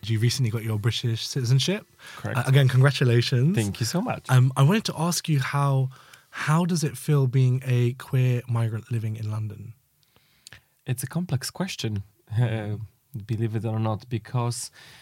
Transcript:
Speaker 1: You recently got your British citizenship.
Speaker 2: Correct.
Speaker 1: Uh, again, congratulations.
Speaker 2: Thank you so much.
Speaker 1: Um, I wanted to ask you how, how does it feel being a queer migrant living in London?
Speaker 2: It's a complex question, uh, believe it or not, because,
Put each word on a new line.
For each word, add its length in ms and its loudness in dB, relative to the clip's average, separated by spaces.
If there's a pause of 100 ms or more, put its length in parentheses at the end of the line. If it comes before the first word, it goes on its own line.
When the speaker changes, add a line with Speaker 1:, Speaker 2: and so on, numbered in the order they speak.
Speaker 1:
You 160 -2
recently 320 0
got 140 -6
your 140 -2
British 480 -2
citizenship. 600 0 (300)
Speaker 2:
Correct. 220 -4
Speaker 1:
Uh, 80 0
again, 220 6
congratulations. 840 4
Speaker 2:
Thank 260 -2
you 60 -2
so 140 -2
much. 300 -4
Speaker 1:
Um, 260 6
I 60 4
wanted 220 4
to 140 -8
ask 300 -2
you 120 2
how, 500 0 (400)
how 340 0
does 180 -2
it 140 -4
feel 300 2
being 400 2
a 280 2
queer 540 0
migrant 420 -2
living 260 -4
in 140 -6
London? 440 -8 (1120)
Speaker 2:
It's 160 -4
a 40 -8
complex 440 -4
question, 520 -6 (380)
uh, 360 -2 (500)
believe 280 -2
it 120 -4
or 120 -2
not, 300 -2
because, 600 -4 (320)